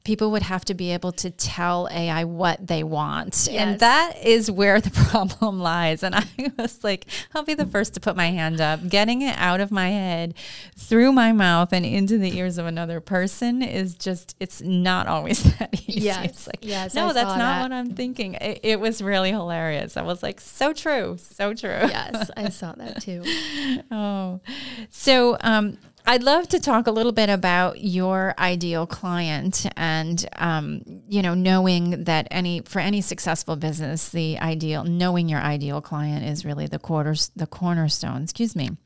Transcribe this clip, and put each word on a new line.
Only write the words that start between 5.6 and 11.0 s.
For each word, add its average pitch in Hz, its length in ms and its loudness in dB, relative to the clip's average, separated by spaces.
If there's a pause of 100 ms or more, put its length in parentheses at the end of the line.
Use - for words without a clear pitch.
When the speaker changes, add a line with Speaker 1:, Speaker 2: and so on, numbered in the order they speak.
Speaker 1:
And 185 140 0
I 208 80 4 (340)
was 233 260 -6
like, 196 220 -2 (300)
I'll 302 80 -2
be 311 100 -2
the 294 140 0
first 190 280 0
to 202 40 -8
put 190 160 0
my 175 160 2
hand 160 300 0
up. 156 280 0
Getting 220 320 4
it 277 160 0
out 180 220 2
of 196 100 0
my 185 200 2
head 175 440 -2 (420)
through 240 360 6